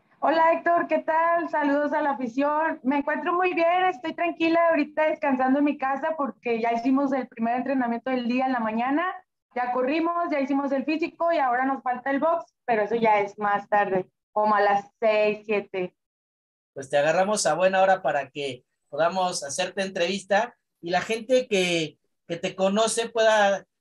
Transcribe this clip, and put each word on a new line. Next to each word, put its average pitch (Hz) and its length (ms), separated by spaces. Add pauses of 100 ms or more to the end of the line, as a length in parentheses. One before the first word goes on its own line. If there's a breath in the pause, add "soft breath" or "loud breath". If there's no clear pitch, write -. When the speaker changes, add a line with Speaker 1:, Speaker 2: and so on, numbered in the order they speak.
(180)
Speaker 1:
Hola, 330 360
Héctor, 339 340
¿qué 311 100
tal? 330 520
Saludos 294 420
a 302 100
la 294 120
afición. 285 680
Me 285 160
encuentro 302 340
muy 359 220
bien, 339 300
estoy 359 280
tranquila 330 580
ahorita 311 380
descansando 269 520
en 285 60
mi 285 120
casa 277 380
porque 233 440
ya 233 120
hicimos 269 400
el 254 160
primer 226 300
entrenamiento 254 520
del 247 160
día 254 200
en 262 60
la 247 60
mañana. 240 480 (480)
Ya 247 160
corrimos, 320 640
ya 294 80
hicimos 277 320
el 269 120
físico 320 460
y 330 80
ahora 254 260
nos 269 200
falta 254 260
el 277 80
box, 330 460
pero 220 180
eso 208 140
ya 214 240
es 202 180
más 202 300
tarde, 196 420 (220)
como 214 240
a 202 40
las 202 380
seis, 214 460
siete. 196 500 (800)
Speaker 2:
Pues 131 160
te 143 80
agarramos 185 480
a 151 80
buena 190 260
hora 190 220
para 143 280
que 139 340 (260)
podamos 175 540
hacerte 185 380
entrevista 190 720 (240)
y 170 80
la 180 140
gente 233 440
que, 175 520 (280)
que 170 120
te 190 180
conoce 220 540
pueda 214 560 (140)